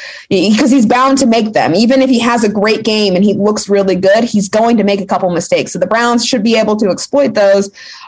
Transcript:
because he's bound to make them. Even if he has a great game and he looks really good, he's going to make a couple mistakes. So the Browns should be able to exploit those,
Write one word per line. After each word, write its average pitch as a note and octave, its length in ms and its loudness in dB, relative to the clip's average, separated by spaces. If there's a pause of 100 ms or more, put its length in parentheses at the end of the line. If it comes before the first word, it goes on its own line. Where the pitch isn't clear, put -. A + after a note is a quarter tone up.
(300)
because G#3 400 2
he's B3 160 4
bound C4 320 2
to C4+ 80 0
make A3+ 280 0
them. C3+ 200 0
Even A#3+ 300 2
if C4 60 2
he B3 100 0
has A#3 240 0
a A#3+ 60 0
great G#3+ 340 -2
game G#3+ 320 0
and F#3 100 2
he G3+ 80 2
looks G#3 340 -2
really F#3+ 280 0
good, F#3+ 280 2
he's G#3 240 -2
going A3+ 300 2
to G#3 60 0
make G3 180 0
a F#3 60 -10
couple F#3+ 240 -2
mistakes. E3 420 -2
So F#3 60 -8
the F3+ 80 -2
Browns A#3 360 0
should A3 200 -2
be A3+ 120 0
able G#3+ 200 0
to G#3 140 -2
exploit A#3+ 440 -2
those, G3+ 380 2 (360)